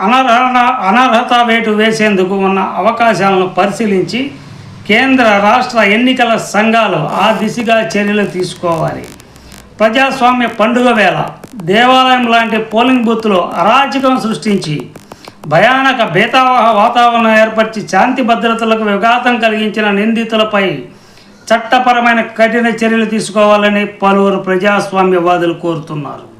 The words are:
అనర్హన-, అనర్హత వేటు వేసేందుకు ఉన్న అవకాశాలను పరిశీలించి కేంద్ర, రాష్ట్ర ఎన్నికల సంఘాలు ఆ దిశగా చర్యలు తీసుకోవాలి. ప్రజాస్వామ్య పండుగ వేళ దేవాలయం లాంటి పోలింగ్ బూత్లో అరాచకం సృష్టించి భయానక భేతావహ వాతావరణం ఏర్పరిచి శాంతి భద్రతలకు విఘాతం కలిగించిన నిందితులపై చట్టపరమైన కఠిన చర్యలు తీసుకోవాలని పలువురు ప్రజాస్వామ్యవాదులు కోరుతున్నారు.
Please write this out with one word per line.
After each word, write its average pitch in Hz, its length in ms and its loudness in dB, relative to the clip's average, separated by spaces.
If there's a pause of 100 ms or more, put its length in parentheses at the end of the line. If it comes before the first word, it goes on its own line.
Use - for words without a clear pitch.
అనర్హన-, 247 760 2 (140)
అనర్హత 240 580 2
వేటు 226 240 0
వేసేందుకు 208 640 0
ఉన్న 196 240 0
అవకాశాలను 190 920 0
పరిశీలించి 202 840 -2 (580)
కేంద్ర, 262 360 2
రాష్ట్ర 214 540 2
ఎన్నికల 226 580 2
సంఘాలు 208 600 0
ఆ 180 360 -2
దిశగా 220 540 -2
చర్యలు 208 400 -2
తీసుకోవాలి. 165 800 -6 (760)
ప్రజాస్వామ్య 247 680 2
పండుగ 240 460 0
వేళ 180 320 0 (300)
దేవాలయం 247 720 2
లాంటి 226 320 0
పోలింగ్ 247 460 0
బూత్లో 214 500 0
అరాచకం 254 680 0
సృష్టించి 165 680 -4 (600)
భయానక 233 680 2
భేతావహ 233 580 2
వాతావరణం 226 680 2
ఏర్పరిచి 220 500 0
శాంతి 254 340 0
భద్రతలకు 226 600 0
విఘాతం 226 560 0
కలిగించిన 214 520 -2
నిందితులపై 214 880 0 (760)
చట్టపరమైన 233 640 2
కఠిన 226 460 0
చర్యలు 226 380 0
తీసుకోవాలని 208 840 0
పలువురు 196 500 0
ప్రజాస్వామ్యవాదులు 185 1160 0
కోరుతున్నారు. 151 680 -8 (180)